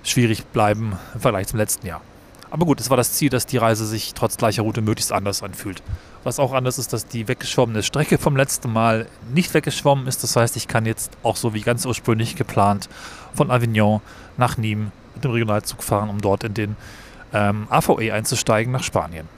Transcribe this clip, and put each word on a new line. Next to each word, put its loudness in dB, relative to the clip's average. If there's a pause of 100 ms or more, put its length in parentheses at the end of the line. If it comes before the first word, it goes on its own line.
schwierig 2
bleiben 2 (200)
im -8
Vergleich 0
zum -4
letzten -2
Jahr. -10 (500)
Aber 2
gut, 2
es -4
war 6
das 2
Ziel, 2
dass 0
die -4
Reise 2
sich -6
trotz -2
gleicher 0
Route 0
möglichst 0
anders -2
anfühlt. -10 (440)
Was -4
auch 2
anders 0
ist, -6
dass -4
die -6
weggeschwommene 0
Strecke 2
vom 2
letzten 0
Mal 2 (260)
nicht 0
weggeschwommen 2
ist. -4
Das -2
heißt, 2
ich -8
kann 0
jetzt -4 (100)
auch 2
so -2
wie -2
ganz 0
ursprünglich 0
geplant 2 (440)
von 2
Avignon 2 (360)
nach 2
Nîmes -2 (240)
mit -8
dem 0
Regionalzug -2
fahren, 0
um -4
dort 2
in -6
den, -4 (560)
ähm, 0
A 6
V 2
E 0
einzusteigen 0
nach -2
Spanien. -4